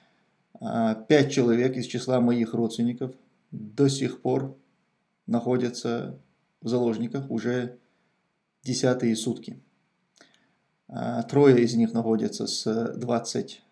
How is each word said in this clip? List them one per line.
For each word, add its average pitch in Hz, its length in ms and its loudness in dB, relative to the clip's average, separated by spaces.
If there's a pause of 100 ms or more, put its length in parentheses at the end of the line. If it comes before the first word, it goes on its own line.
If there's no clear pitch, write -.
(600)
А, 113 340 0
пять 135 380 4
человек 120 460 2
из 113 80 -6
числа 127 340 -2
моих 120 320 2
родственников 120 600 -2 (360)
до 107 380 0
сих 131 320 -2
пор 131 340 -2 (720)
находятся 120 920 -4 (420)
в - 80 -8
заложниках 120 640 -2
уже 123 480 -4 (840)
десятые 127 540 0
сутки. - 420 -8 (1300)
А, 120 340 -6
трое 135 420 6
из 113 100 0
них 113 200 2
находятся 110 520 0
с 113 520 -4
двадцать, 120 720 -4